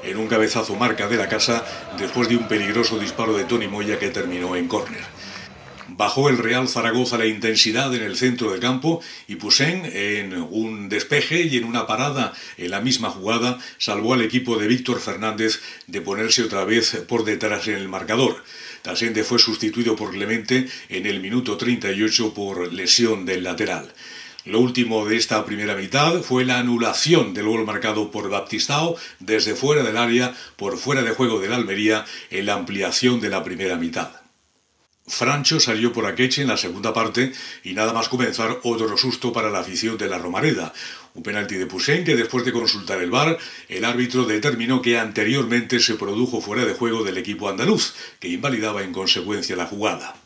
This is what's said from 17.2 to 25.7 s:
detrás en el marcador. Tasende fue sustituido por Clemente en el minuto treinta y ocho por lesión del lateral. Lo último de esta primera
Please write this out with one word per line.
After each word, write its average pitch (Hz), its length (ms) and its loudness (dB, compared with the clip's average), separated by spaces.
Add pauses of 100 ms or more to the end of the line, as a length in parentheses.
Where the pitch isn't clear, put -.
detrás 104 440 0
en 104 80 0
el 98 120 -6
marcador. 107 560 0 (380)
Tasende 110 420 0
fue 120 160 2
sustituido 110 560 2
por 107 160 -6
Clemente 110 560 0 (220)
en 92 160 -4
el 98 160 -2
minuto 113 340 -2
treinta 113 360 0
y 98 120 0
ocho 110 300 2
por 92 400 -4
lesión 95 520 0
del 92 180 -2
lateral. 90 500 -4 (500)
Lo 107 160 0
último 120 460 2
de 107 100 2
esta 113 300 0
primera 104 300 -4